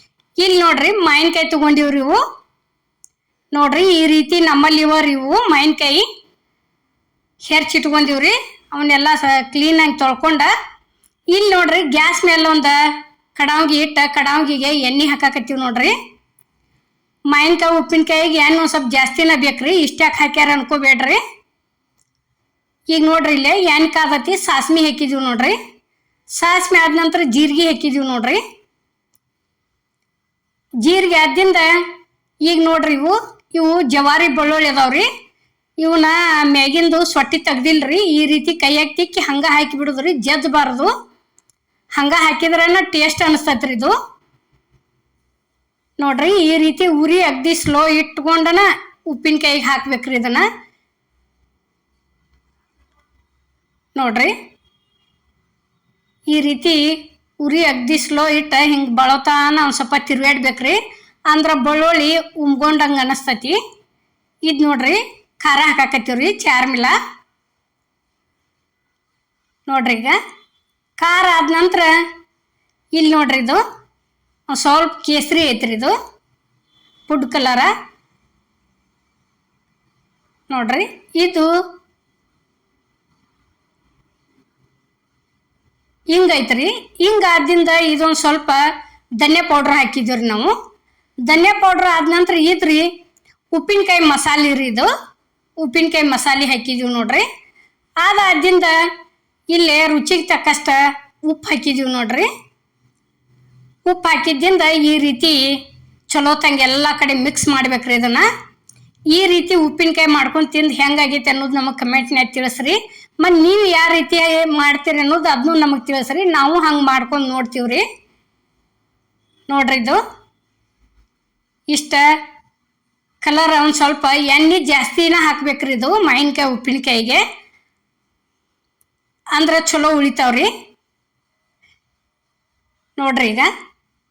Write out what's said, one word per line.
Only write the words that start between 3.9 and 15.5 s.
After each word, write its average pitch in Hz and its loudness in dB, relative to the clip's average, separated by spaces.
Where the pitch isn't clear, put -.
ಈ 320 2
ರೀತಿ 311 2
ನಮ್ಮಲ್ಲಿ 311 2
ಇವ 302 2
ರೀ 294 0
ಇವು 277 -2
ಮಾವಿನಕಾಯಿ. 294 0
ಹೆರ್ಚಿಟ್ಕೊಂಡಿವ್ರಿ. 302 0
ಅವನ್ನೆಲ್ಲ 285 0
ಸ-, 269 0
ಕ್ಲೀನಾಗಿ 302 2
ತೊಳ್ಕೊಂಡ, 269 0
ಇಲ್ಲಿ 392 2
ನೋಡ್ರಿ, 349 2
ಗ್ಯಾಸ್ 311 0
ಮೇಲೆ 330 2
ಒಂದ 311 2
ಕಡಾವ್ಗಿ 294 0
ಇಟ್ಟ, 302 -4
ಕಡಾವ್ಗಿಗೆ 285 -2
ಎಣ್ಣೆ 277 0
ಹಾಕಾಕತ್ತೀವಿ 277 -4